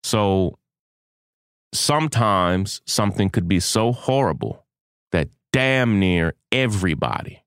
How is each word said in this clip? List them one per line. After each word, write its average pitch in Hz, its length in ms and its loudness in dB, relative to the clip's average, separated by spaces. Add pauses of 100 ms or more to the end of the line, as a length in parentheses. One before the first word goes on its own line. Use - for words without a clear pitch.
So 95 520 0 (1160)
sometimes 101 1120 0
something 101 440 0
could 87 200 -2
be 92 100 4
so 113 320 0
horrible 120 720 -2 (480)
that 82 160 0 (240)
damn 131 480 2
near 87 340 2 (160)
everybody 95 960 -2